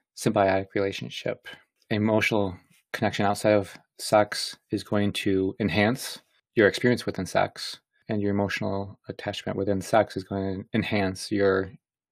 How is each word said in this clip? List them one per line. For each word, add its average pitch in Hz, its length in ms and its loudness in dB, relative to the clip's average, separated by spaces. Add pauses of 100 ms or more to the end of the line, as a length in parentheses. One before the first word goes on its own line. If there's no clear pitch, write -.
(160)
symbiotic 98 580 2
relationship. - 720 -6 (420)
Emotional 107 680 2 (380)
connection 104 320 0
outside 104 260 4
of 101 240 2 (220)
sex - 580 2 (140)
is 104 140 -4
going 101 280 0
to 95 480 0
enhance - 640 0 (320)
your 110 120 6
experience 120 380 2
within 95 220 -4
sex, - 540 -4 (280)
and 107 120 -2
your 101 120 0
emotional 98 680 -4 (100)
attachment - 480 -8
within 98 240 -2
sex 107 360 0
is 95 80 -8
going 98 380 -4
to - 120 -16
enhance 98 560 -2
your 95 420 0 (400)